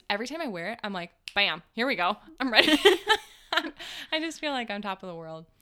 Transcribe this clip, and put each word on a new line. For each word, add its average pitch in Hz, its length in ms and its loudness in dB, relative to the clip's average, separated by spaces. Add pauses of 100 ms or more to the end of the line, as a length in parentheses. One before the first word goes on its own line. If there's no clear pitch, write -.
every 208 180 -4
time 320 140 -10
I 311 80 -6
wear 180 240 -8
it, 233 100 -12
I'm 202 120 -8
like, 175 160 -8 (240)
"Bam, 175 280 2 (100)
here 233 140 -2
we 269 80 0
go. 180 220 0 (240)
I'm 254 120 -2
ready." 285 200 8
<laughs> - 800 2 (600)
I 320 80 0
just 320 200 -6
feel 302 120 -4
like 247 180 -6
I'm 202 120 -8
top 254 200 -8
of 190 60 -12
the 175 60 -12
world. 160 320 -14 (160)